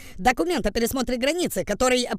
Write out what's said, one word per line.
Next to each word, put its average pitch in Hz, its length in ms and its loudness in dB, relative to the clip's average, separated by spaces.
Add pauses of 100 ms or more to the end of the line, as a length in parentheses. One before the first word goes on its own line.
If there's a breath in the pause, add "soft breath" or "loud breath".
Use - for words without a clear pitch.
(200 loud breath)
Документ 269 480 2
о 202 40 0
пересмотре 247 460 -2
границы, 269 460 0
который 247 420 2 (140)